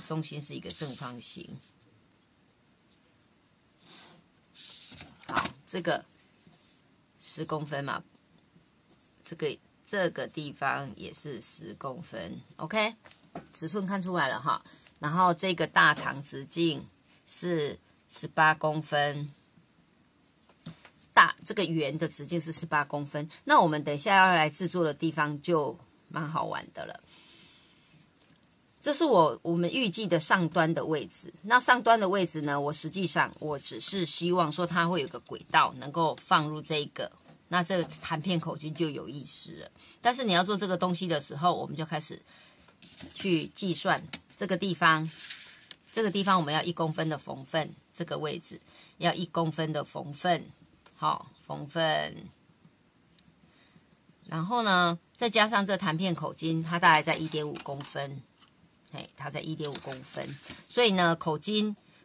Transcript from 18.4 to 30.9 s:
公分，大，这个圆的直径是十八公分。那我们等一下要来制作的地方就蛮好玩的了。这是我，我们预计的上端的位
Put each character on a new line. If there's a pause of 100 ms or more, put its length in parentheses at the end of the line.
公
分， (1800)
大，
这
个
圆
的
直
径
是
十
八
公
分。 (140)
那
我
们
等
一
下
要
来
制
作
的
地
方
就 (300)
蛮
好
玩
的
了。 (1800)
这
是
我，
我
们
预
计
的
上
端
的
位